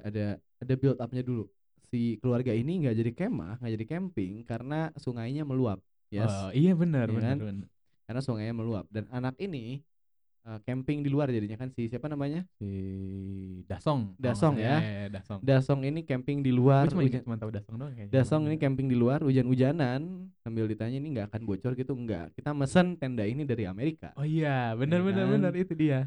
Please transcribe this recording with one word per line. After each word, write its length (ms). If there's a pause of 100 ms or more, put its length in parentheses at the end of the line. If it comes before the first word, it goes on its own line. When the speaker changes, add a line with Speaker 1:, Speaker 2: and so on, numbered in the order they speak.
Speaker 1:
ada, 240 (140)
ada 340
build 240
up-nya 240
dulu. 220 (420)
Si 320
keluarga 320
ini 300
nggak 160
jadi 180
kemah, 460
nggak 140
jadi 160
camping 440 (100)
karena 520
sungainya 480
meluap. 400 (240)
Yes. 240
Speaker 2:
Oh, 180
iya 220
benar, 340
Speaker 1:
Iya 80
Speaker 2:
benar, 160
Speaker 1:
kan? 140
Speaker 2:
benar. 240 (380)
Speaker 1:
Karena 180
sungainya 320
meluap 320
dan 220
anak 280
ini, 460 (580)
eh, 200
camping 400
di 80
luar 180
jadinya 300
kan 120
si 160
siapa 220
namanya? 480
Speaker 2:
Si 140 (920)
Dasong. 520
Speaker 1:
Dasong 380
Speaker 2:
Oh, 80
Speaker 1:
ya. 160
Speaker 2:
iya, 220
iya, 120
Dasong. 300
Speaker 1:
Dasong 420
ini 180
camping 380
di 120
luar, 340
Speaker 2:
Gue 60
cuma 100
Speaker 1:
hujan-, 140
Speaker 2:
ingat, 80
cuma 120
tahu 160
Dasong 240
doang 160
kayaknya. 220
Speaker 1:
Dasong 320
ini 120
camping 280
di 80
luar, 280
hujan-hujanan, 800 (380)
sambil 260
ditanya 300
ini 160
nggak 180
akan 140
bocor 300
gitu, 200
nggak. 420
Kita 160
mesen 440
tenda 280
ini 200
dari 220
Amerika. 480
Speaker 2:
Oh 100
iya, 500
benar, 280
Speaker 1:
Iya 60
Speaker 2:
benar, 160
Speaker 1:
kan? 100
Speaker 2:
benar, 220
itu 180
dia, 340